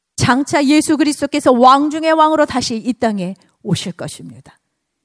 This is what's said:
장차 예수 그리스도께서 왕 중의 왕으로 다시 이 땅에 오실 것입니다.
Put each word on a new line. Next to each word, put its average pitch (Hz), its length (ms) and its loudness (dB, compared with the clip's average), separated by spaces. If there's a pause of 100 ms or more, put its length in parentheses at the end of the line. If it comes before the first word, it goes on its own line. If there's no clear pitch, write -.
(140)
장차 285 520 0
예수 302 300 2
그리스도께서 285 540 -2
왕 254 400 4
중의 320 220 -2
왕으로 311 340 2
다시 254 300 -4
이 220 160 -4
땅에 196 420 -4 (300)
오실 185 280 -4
것입니다. - 680 -16 (440)